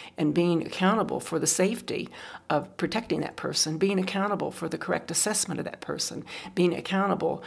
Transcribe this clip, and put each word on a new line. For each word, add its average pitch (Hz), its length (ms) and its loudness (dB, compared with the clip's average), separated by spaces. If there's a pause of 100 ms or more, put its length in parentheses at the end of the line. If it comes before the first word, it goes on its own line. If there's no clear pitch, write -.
(180)
and 147 160 4
being 170 260 4
accountable - 580 2
for - 200 -4
the 147 80 2
safety 196 600 0 (440)
of - 260 0
protecting 170 460 -2
that 151 120 -6
person, 156 440 -2
being 196 200 4
accountable 190 520 0
for 170 180 -6
the 160 80 -2
correct 165 340 -2
assessment 165 480 0
of 156 60 -4
that - 160 -8
person, 156 420 -4 (320)
being 175 200 4
accountable 190 720 0